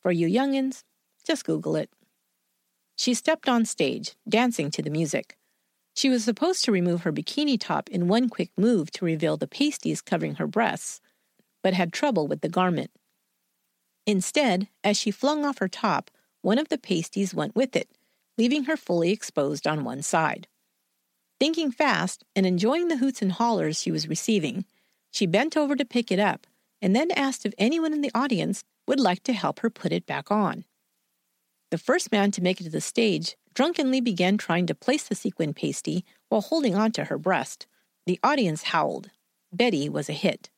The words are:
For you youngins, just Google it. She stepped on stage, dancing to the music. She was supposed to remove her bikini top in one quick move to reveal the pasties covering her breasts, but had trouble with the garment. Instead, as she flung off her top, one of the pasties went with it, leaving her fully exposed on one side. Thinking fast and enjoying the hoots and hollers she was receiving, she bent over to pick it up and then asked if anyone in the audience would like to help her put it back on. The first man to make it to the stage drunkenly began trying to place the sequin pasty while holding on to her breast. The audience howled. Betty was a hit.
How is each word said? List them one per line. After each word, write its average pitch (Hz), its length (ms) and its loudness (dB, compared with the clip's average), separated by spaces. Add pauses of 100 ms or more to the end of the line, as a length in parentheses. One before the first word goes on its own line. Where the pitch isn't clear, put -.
For 185 100 0
you 170 160 2
youngins, 269 560 0 (420)
just - 200 -2
Google 156 320 -2
it. 151 140 -4 (1040)
She - 180 0
stepped 311 340 0
on 233 160 4
stage, 135 500 -4 (140)
dancing 226 440 2
to - 100 -4
the 151 80 -4
music. 151 460 -2 (580)
She - 140 2
was 247 160 2
supposed 294 400 0
to 233 80 2
remove 175 300 2
her 165 100 0
bikini 262 460 0
top 156 300 -2
in 175 200 0
one 233 200 4
quick 185 280 -4
move 196 360 2
to - 120 -6
reveal 160 320 0
the - 120 -4
pasties 277 540 -2
covering 156 320 -4
her - 120 -4
breasts, - 540 -2 (600)
but 185 120 2
had 175 180 0
trouble 208 340 0
with 151 140 -4
the 185 80 -2
garment. 170 420 0 (1160)
Instead, 208 600 2 (160)
as 202 140 2
she - 120 -2
flung 294 340 0
off 277 140 -2
her 190 100 -2
top, 175 420 -2 (320)
one 208 160 2
of 311 100 -2
the - 100 -2
pasties 185 560 -2
went 156 200 -4
with 247 220 0
it, - 120 -2 (500)
leaving 247 260 2
her 311 120 0
fully 170 340 0
exposed 147 560 -2
on 151 180 -2
one 127 180 -8
side. - 440 0 (920)
Thinking 320 320 2
fast 202 540 0 (120)
and 190 100 4
enjoying 226 420 2
the 320 100 0
hoots 262 240 0
and 190 100 0
hollers 170 480 0
she - 100 -4
was 156 180 -2
receiving, 160 560 0 (460)
she - 160 0
bent 220 300 2
over 294 180 2
to 269 100 -2
pick - 280 -2
it 185 60 2
up 202 280 0 (340)
and 190 140 4
then 320 180 2
asked 269 320 -2
if 214 140 -4
anyone 311 340 2
in 302 80 0
the 285 140 -2
audience 226 480 -2 (240)
would 277 140 2
like 185 240 2
to 262 80 0
help 185 280 -2
her 226 100 0
put 160 220 -4
it 175 140 -2
back 143 240 -6
on. 208 340 0 (1040)
The 160 80 -2
first 330 320 0
man 202 220 4
to 185 100 -4
make 180 180 0
it 180 40 -10
to 160 60 -10
the 156 100 -4
stage 180 560 0 (180)
drunkenly 269 460 2
began 196 380 2
trying 175 280 0
to 160 80 -2
place - 300 -2
the - 100 -4
sequin 170 400 -4
pasty 160 500 -4 (240)
while 220 120 2
holding 262 340 0
on 220 180 2
to 147 120 -4
her 139 140 -4
breast. 156 480 -2 (400)
The 180 180 0
audience 220 400 2
howled. - 460 -2 (420)
Betty 147 360 0
was 143 200 -4
a - 60 -4
hit. - 440 -4